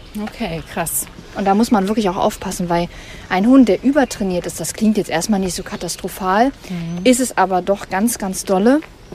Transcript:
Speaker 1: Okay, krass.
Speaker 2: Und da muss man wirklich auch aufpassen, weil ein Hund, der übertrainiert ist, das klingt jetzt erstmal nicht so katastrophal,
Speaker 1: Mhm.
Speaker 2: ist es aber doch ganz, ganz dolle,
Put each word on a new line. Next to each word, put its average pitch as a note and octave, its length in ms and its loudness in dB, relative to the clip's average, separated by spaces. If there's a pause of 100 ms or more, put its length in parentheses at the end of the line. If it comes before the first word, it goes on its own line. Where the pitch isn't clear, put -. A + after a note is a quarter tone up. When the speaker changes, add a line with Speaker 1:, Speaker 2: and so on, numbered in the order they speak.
(220)
Speaker 1:
Okay, F3+ 400 -8 (100)
krass. - 340 -4 (280)
Speaker 2:
Und G3 120 -2
da G3 80 4
muss A3+ 160 2
man G3 180 4
wirklich G#3+ 220 0
auch - 80 -4
aufpassen, F3+ 500 -2
weil E3+ 200 0 (420)
ein F#3+ 160 2
Hund, C4 240 8
der - 120 2
übertrainiert G#3+ 640 0
ist, E3 160 -8
das D#3+ 140 -8
klingt G#3+ 240 2
jetzt F3+ 100 -2
erstmal F#3+ 320 0
nicht F#3 140 -2
so F#3+ 80 -8
katastrophal, F#3+ 840 -2 (200)
Speaker 1:
Mhm. F3 360 -6
Speaker 2:
ist B3 160 6
es - 180 -4
aber F#3 240 2
doch G3 260 -2
ganz, G#3+ 300 0
ganz F#3+ 260 -6
dolle, G#3+ 360 4 (340)